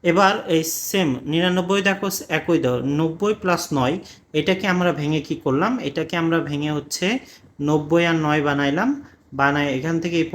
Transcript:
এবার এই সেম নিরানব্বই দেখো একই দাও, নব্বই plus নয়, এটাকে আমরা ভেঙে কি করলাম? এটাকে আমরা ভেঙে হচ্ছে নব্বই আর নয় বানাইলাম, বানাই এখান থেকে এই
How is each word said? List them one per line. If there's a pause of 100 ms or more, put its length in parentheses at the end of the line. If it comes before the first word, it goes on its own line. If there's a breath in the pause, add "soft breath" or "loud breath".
এবার (140)
এই (260)
সেম (160)
নিরানব্বই
দেখো (200)
একই
দাও, (220)
নব্বই
plus (100)
নয়, (380 loud breath)
এটাকে (100)
আমরা
ভেঙে
কি (100)
করলাম? (160)
এটাকে
আমরা
ভেঙে
হচ্ছে (640 loud breath)
নব্বই
আর (100)
নয়
বানাইলাম, (440 loud breath)
বানাই
এখান
থেকে
এই